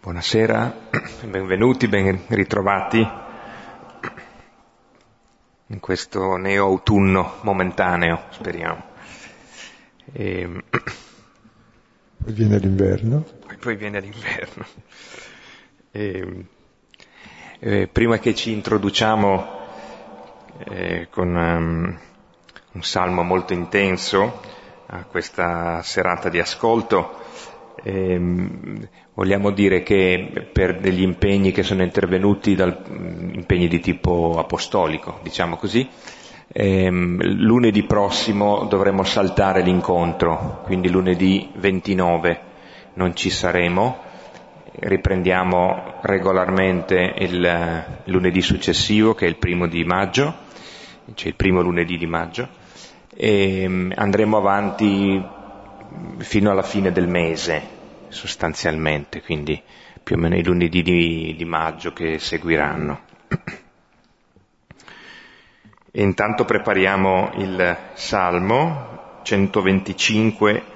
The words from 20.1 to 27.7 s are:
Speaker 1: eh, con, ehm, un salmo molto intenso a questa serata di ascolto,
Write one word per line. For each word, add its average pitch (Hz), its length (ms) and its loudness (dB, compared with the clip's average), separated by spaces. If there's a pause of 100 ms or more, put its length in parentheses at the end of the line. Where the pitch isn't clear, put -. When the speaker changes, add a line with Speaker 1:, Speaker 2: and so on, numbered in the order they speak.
Speaker 1:
eh, 90 440 -6
con, 90 260 -2
ehm, 85 640 0 (720)
un 85 120 -14
salmo 90 400 0
molto 90 280 0
intenso 95 920 0 (440)
a 90 180 -12
questa 85 800 -4
serata 90 480 -2
di 85 100 -2
ascolto, 110 800 0 (640)